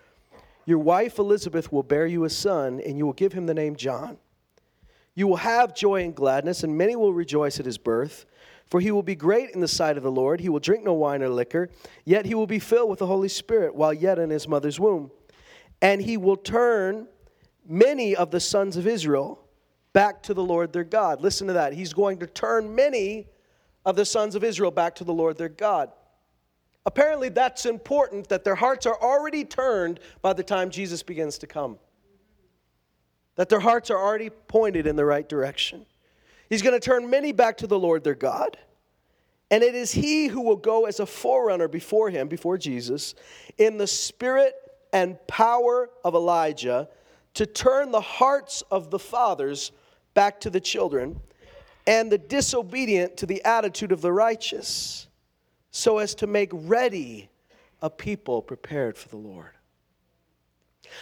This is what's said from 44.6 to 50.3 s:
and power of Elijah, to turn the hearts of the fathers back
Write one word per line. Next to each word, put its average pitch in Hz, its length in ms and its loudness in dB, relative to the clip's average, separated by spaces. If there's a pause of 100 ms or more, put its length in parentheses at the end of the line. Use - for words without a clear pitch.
and 180 320 0
power 240 640 2 (140)
of 175 100 0
Elijah, 156 760 0 (460)
to - 140 -4
turn 269 420 0
the 220 100 0
hearts 277 720 0
of 170 220 -2
the 196 80 -4
fathers 151 720 -2 (420)
back 202 280 4